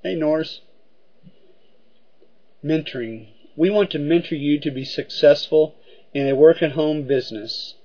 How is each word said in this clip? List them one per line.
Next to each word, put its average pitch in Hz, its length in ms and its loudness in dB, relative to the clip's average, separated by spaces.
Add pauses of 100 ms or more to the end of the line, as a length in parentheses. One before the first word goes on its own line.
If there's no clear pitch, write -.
Hey, 185 120 -4
Norris. 156 460 -4 (2000)
Mentoring. 123 640 -4 (280)
We 165 140 2
want 202 220 0
to 156 80 -6
mentor 165 360 0
you 147 240 0
to 147 120 -6
be 131 120 -8
successful 147 920 2 (380)
in 139 140 -2
a 135 80 2
work-at-home 151 680 4
business. 123 800 -6